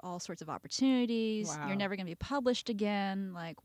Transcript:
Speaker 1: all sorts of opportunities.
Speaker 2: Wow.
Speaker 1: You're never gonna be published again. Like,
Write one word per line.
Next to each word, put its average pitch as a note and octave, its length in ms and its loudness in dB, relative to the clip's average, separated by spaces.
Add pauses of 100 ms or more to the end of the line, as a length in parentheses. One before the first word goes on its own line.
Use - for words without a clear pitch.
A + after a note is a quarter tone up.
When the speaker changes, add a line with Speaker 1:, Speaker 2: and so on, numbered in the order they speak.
Speaker 1:
all F3+ 160 -6
sorts F3 220 -8
of D#3 80 -10
opportunities. A3+ 960 2
Speaker 2:
Wow. D3+ 200 -4
Speaker 1:
You're G3 100 0
never G3+ 180 0
gonna F#3+ 100 -4
be E3+ 100 -6
published B3+ 540 0
again. G3 640 0
Like, E3 320 -8